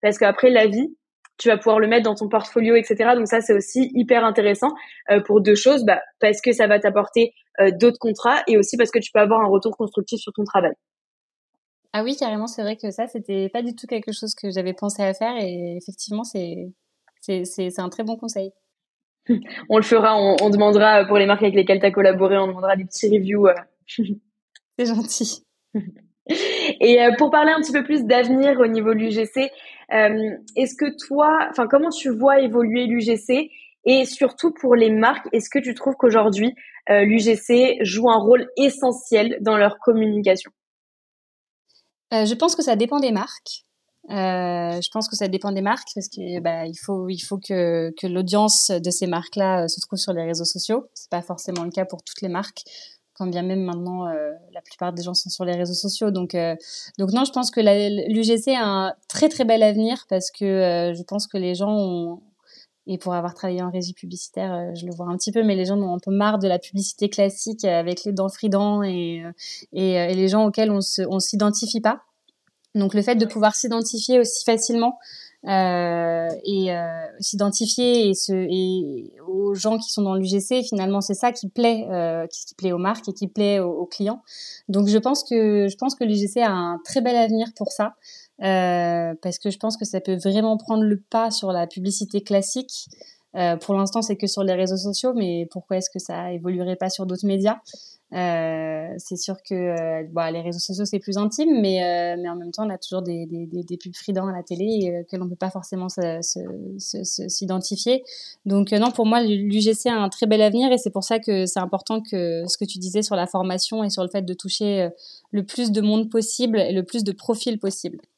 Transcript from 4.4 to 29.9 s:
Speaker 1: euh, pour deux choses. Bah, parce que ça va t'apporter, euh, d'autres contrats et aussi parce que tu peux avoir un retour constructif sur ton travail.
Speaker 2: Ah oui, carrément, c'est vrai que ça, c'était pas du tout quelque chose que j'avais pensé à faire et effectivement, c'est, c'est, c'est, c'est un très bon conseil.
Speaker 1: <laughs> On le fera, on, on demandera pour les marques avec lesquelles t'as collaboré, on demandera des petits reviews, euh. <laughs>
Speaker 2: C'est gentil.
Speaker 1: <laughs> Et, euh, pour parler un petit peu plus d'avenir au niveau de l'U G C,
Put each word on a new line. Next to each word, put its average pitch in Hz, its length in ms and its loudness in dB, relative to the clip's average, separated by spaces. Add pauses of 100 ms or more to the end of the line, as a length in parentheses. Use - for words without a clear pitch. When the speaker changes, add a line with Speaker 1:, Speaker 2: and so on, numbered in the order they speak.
Speaker 1:
euh, 202 100 6
pour 208 220 4
deux 208 120 8
choses. 254 300 4
Bah, 190 160 4 (200)
parce 214 200 4
que 247 120 2
ça 233 140 4
va 208 140 6
t'apporter, 208 540 2 (260)
euh, 196 100 8
d'autres 233 280 4
contrats 233 480 0
et 226 100 4
aussi 202 220 4
parce 226 120 4
que - 80 2
tu - 140 -4
peux 214 80 6
avoir 214 220 4
un 208 60 2
retour 202 280 2
constructif 208 440 -4
sur - 120 -14
ton 208 120 -4
travail. 196 280 2 (1200)
Speaker 2:
Ah 214 100 -2
oui, 269 140 -4
carrément, 220 300 -4
c'est 233 160 -8
vrai 214 140 -4
que 214 140 -8
ça, 226 180 -6
c'était 196 420 -4
pas 240 100 -4
du 240 140 -6
tout - 120 -16
quelque 220 260 -6
chose 214 220 -8
que 202 160 -8
j'avais 185 220 -4
pensé 202 300 -6
à 190 100 0
faire 226 260 -4
et 175 380 -6
effectivement, 208 480 -10
c'est, 180 480 -10 (480)
c'est, 185 240 -4
c'est, 185 240 -6
c'est 180 140 -8
un 180 80 -6
très 220 140 -8
bon 226 120 -6
conseil. 202 360 -8 (760)
Speaker 1:
<laughs> - 400 -2
On 220 80 4
le 220 60 6
fera, 220 340 6
on, 196 240 4
on 208 100 4
demandera 208 540 8
pour 202 140 4
les 196 80 6
marques 202 160 4
avec 202 140 4
lesquelles 196 240 4
t'as 196 100 6
collaboré, 190 480 4
on 190 80 2
demandera 190 300 0
des 190 80 -4
petits - 240 -2
reviews, 202 400 4
euh. 180 60 8 (200)
<laughs> - 1040 -10
Speaker 2:
C'est 247 80 0
gentil. 226 560 -2 (320)
Speaker 1:
<laughs> 214 60 -2 (1000)
Et, 240 220 8
euh, 240 160 8
pour 294 120 4
parler 302 200 6
un 320 100 2
petit 302 120 -4
peu 277 100 2
plus 285 220 0
d'avenir 254 560 4
au 233 80 8
niveau 226 260 2
de 214 60 0
l'U 220 100 0
G 214 160 0
C, 269 240 -2 (420)